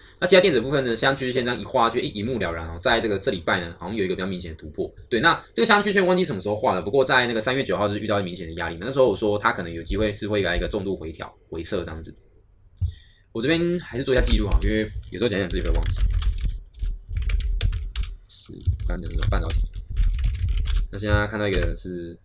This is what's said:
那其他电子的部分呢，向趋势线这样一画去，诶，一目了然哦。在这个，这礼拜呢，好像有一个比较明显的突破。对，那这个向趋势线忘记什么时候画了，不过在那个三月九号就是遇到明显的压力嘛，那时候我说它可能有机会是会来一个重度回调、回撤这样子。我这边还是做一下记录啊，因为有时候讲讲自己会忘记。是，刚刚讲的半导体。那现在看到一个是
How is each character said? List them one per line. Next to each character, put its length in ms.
那 60
其 100
他 60
电 100
子 80
的 20
部 80
分 140
呢， 100
向 220
趋 80
势 80
线 100
这 80
样 80
一 60
画 240
去， 120
诶， 60
一 160
目 160
了 140
然 160
哦。 140
在 180
这 80
个， 100
这 120
礼 100
拜 200
呢， 180
好 80
像 100
有 80
一 40
个 60
比 60
较 60
明 120
显 120
的 80
突 100
破。 240
对， 120
那 220
这 80
个 40
向 140
趋 80
势 60
线 120
忘 80
记 80
什 140
么 40
时 100
候 40
画 200
了， 80
不 80
过 120
在 240
那 60
个 80
三 160
月 60
九 160
号 100
就 60
是 60
遇 60
到 140
明 160
显 100
的 80
压 140
力 80
嘛， 80
那 80
时 60
候 100
我 80
说 220
它 120
可 120
能 100
有 100
机 140
会 160
是 160
会 140
来 120
一 60
个 80
重 160
度 100
回 160
调、 240
回 140
撤 200
这 80
样 120
子。 120
我 80
这 80
边 320
还 160
是 80
做 100
一 20
下 60
记 140
录 100
啊， 160
因 60
为 180
有 80
时 60
候 60
讲 100
讲 80
自 80
己 60
会 80
忘 160
记。 100
是， 240
刚 140
刚 0
讲 160
的 140
半 100
导 80
体。 160
那 60
现 100
在 180
看 140
到 80
一 20
个 240
是 400